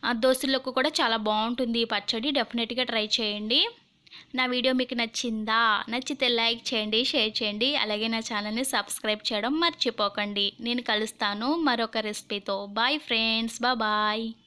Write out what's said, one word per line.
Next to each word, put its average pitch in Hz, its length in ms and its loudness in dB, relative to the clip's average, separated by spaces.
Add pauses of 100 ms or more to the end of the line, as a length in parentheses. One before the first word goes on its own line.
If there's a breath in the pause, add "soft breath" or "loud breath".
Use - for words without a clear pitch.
ఆ, 233 40 2 (140)
దోశల్లోకి 262 540 2
కూడా 269 120 2 (100)
చాలా 226 160 2 (120)
బాగుంటుంది 233 560 0
ఈ 226 100 -6
పచ్చడి. 220 340 -2 (100)
డెఫినెట్గా 233 520 0
ట్రై 220 160 0 (100)
చేయండి. 214 440 2 (800 loud breath)
నా 254 140 2
వీడియో 247 280 2
మీకు 247 200 -2
నచ్చిందా? 226 640 0 (300)
నచ్చితే 262 360 0 (120)
లైక్ 233 300 2
చేయండి, 214 300 0 (100)
షేర్ 220 280 2
చేయండి, 214 300 0 (140)
అలాగే 214 320 -2
నా 226 60 0 (100)
ఛానల్ని 214 340 -2 (100)
సబ్స్క్రైబ్ 214 560 -2
చేయడం 226 240 0 (100)
మర్చిపోకండి. 208 800 0 (220)
నేను 240 240 -4
కలుస్తాను 214 580 -2 (180)
మరొక 233 300 0 (100)
రెసిపీతో. 208 480 -6 (220)
Bye 254 180 2 (120)
friends, 226 480 0 (100)
bye 254 180 2
bye. 214 600 0